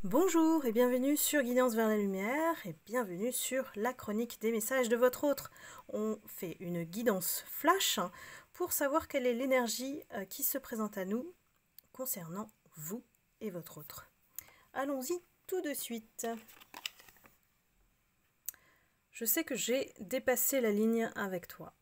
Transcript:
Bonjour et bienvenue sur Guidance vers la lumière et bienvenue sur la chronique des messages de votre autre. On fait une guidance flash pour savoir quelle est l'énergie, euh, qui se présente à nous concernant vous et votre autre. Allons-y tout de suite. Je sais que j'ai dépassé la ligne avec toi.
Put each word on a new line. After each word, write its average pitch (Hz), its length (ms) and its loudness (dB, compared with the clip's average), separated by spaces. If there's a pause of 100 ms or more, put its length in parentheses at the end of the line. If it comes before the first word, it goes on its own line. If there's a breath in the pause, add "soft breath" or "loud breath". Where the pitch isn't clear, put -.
Bonjour 320 600 6
et 226 80 2
bienvenue 247 440 4
sur 285 280 2
Guidance 247 300 4
vers 226 120 4
la 214 100 4
lumière 214 600 0 (100)
et 165 60 -8 (140)
bienvenue 208 460 -2
sur 262 440 -2
la 233 180 0
chronique 226 460 -4
des 214 100 0
messages 233 380 0
de 233 80 4
votre 247 260 4
autre. 285 300 0 (380 loud breath)
On 214 360 -2
fait - 320 -8
une 175 240 -4
guidance 190 640 0
flash - 540 2 (520 loud breath)
pour - 200 -4
savoir 294 340 2
quelle 254 220 0
est 247 40 4
l'énergie, 254 720 0 (120)
euh, 196 100 -6
qui - 180 -10
se - 160 0
présente 214 400 -6
à 190 60 -2
nous 254 280 -4 (600)
concernant 202 580 -8 (240)
vous 170 300 -10 (360)
et 214 100 -6
votre 165 280 -10
autre. - 320 -18 (600 loud breath)
Allons-y 277 500 -4 (240)
tout 370 140 -2
de 302 120 -4
suite. - 540 -8 (2750 soft breath)
Je - 120 -8
sais 320 200 0
que 294 100 -4
j'ai 233 460 0
dépassé 254 600 0
la 220 120 4
ligne 226 420 4
avec 185 320 -4
toi. - 360 -16